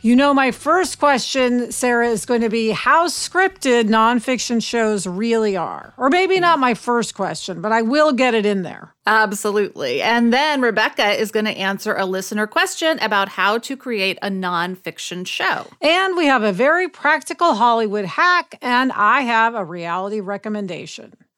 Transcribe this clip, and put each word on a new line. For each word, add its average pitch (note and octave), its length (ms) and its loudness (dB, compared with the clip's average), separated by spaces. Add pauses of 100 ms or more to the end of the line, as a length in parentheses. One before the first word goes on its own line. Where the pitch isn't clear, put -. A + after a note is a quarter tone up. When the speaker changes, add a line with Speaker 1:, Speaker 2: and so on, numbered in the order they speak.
Speaker 1:
You A#3+ 120 4
know, C#4 180 4
my C4+ 160 2
first E4 480 -2
question, B3 720 0
Sarah, A#3+ 380 0
is A3+ 180 -2
going A#3+ 140 0
to A#3 80 0
be A3 220 0
how D4 360 2
scripted C#4+ 800 0
nonfiction A3+ 760 2
shows G#3+ 460 -2
really G#3+ 500 -2
are. G2+ 400 -8
Or C4 140 0
maybe F#4 300 2
not E4+ 180 4
my B3 160 2
first A#3+ 400 -2
question, E3+ 460 -6
but G#3 100 -4
I A3+ 120 2
will D4 300 4
get B3 220 2
it G#3+ 100 2
in G3 180 0
there. - 300 -12 (140)
Speaker 2:
Absolutely. G3+ 960 0
And A#3 300 2
then C#4+ 280 2
Rebecca A3 500 0
is G#3 200 -2
gonna G#3+ 200 -2
answer G3 440 -4
a F#3+ 100 -2
listener F#3+ 440 -4
question E4 500 -2
about - 300 0
how G3+ 300 0
to C4 180 -8
create G3 460 -4
a G3+ 60 -4
nonfiction F3+ 960 -6
show. - 440 -4 (120)
Speaker 1:
And F4+ 360 2
we E4+ 100 0
have C4 160 4
a G#3+ 100 2
very D4+ 360 2
practical D#4 680 0
Hollywood A3 500 2
hack, E4+ 560 0
and B3+ 300 2
I A3 300 4
have A#3 340 2
a G3+ 100 -4
reality F3 560 -6
recommendation. G3 920 -8 (240)